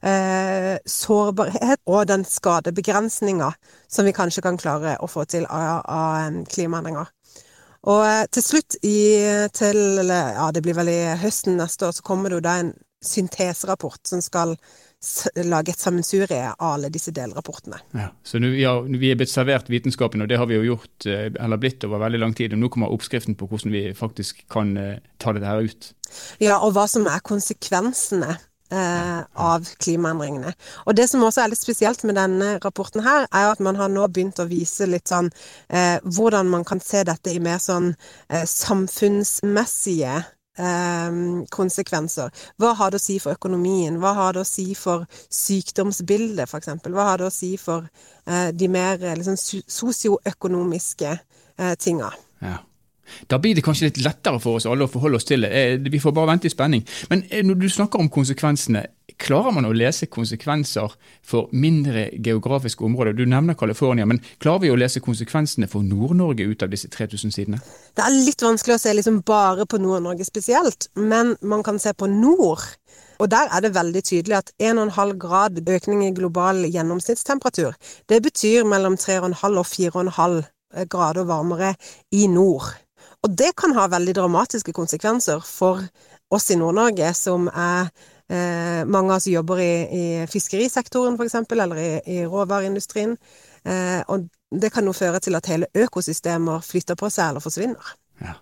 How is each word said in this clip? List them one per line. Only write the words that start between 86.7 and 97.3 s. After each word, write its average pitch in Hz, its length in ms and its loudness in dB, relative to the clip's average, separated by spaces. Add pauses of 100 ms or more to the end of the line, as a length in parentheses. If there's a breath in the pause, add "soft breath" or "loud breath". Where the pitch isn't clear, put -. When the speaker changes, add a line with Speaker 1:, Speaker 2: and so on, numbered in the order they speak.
Speaker 1:
som 175 400 0
er, 175 340 0 (400 soft breath)
eh, 175 560 -2
mange 190 280 2
av 190 40 4
oss 185 100 0
jobber 175 340 0
i, 170 260 2
i 170 400 -2
fiskerisektoren 247 880 -2
for 233 80 -4
eksempel, 233 360 -2
eller 175 160 0
i, 160 280 -2
i 180 220 -4
råvareindustrien. 196 880 -2 (480 soft breath)
Eh, 180 440 -2
og 180 200 -4 (220)
det 202 220 -2
kan 226 120 0
jo 196 80 0
føre 180 280 0
til 185 160 -2
at 165 100 -4
hele 170 260 0
økosystemer 170 920 -2
flytter 180 300 -4
på 202 160 -4
seg 170 160 0
eller 147 120 -4